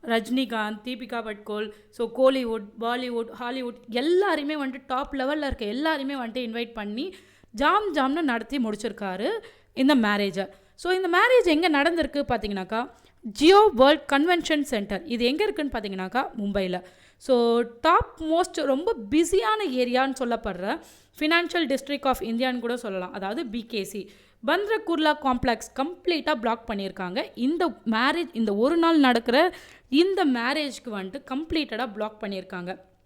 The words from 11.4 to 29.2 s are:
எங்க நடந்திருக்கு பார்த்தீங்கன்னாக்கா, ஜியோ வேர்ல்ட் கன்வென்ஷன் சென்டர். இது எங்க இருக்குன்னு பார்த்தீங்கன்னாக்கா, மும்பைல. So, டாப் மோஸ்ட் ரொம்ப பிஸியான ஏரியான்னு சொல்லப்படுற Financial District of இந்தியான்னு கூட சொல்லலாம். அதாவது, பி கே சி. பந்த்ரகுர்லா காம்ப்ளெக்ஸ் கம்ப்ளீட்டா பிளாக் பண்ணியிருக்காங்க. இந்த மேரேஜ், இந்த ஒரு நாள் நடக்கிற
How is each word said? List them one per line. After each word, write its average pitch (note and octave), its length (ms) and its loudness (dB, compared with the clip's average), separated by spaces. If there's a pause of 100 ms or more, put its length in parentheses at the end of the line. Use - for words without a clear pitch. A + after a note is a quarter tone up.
எங்க E4 240 4
நடந்திருக்கு D4+ 460 2
பார்த்தீங்கன்னாக்கா, A3 760 -4 (320)
ஜியோ F4 540 8
வேர்ல்ட் C4 300 6
கன்வென்ஷன் D#4 560 2
சென்டர். G3+ 440 -4
இது A#3+ 200 -2
எங்க D4 180 0
இருக்குன்னு D4+ 300 -2
பார்த்தீங்கன்னாக்கா, G3 560 -4 (100)
மும்பைல. F#3+ 440 -2 (340)
So, A#3 460 2 (180)
டாப் F#4+ 380 4
மோஸ்ட் E4 440 0
ரொம்ப C#4+ 300 0 (160)
பிஸியான G#4 540 4
ஏரியான்னு B3+ 560 0
சொல்லப்படுற A3+ 600 -4 (400)
Financial E4+ 460 2
District C#4 400 -4
of B3+ 120 2
இந்தியான்னு B3 420 -2
கூட A#3 180 -4
சொல்லலாம். F#3+ 360 -8
அதாவது, G3+ 320 -6
பி A3+ 200 -8
கே G#3+ 180 -6
சி. F#3+ 280 -10 (360)
பந்த்ரகுர்லா E4+ 680 0 (100)
காம்ப்ளெக்ஸ் B3+ 520 -2
கம்ப்ளீட்டா D#4 600 -2
பிளாக் A#3 340 -4
பண்ணியிருக்காங்க. G3 560 -6 (100)
இந்த D4+ 340 0 (160)
மேரேஜ், C4 480 0
இந்த G#3+ 220 0
ஒரு C4+ 220 2
நாள் E4 220 4
நடக்கிற B3+ 560 4 (340)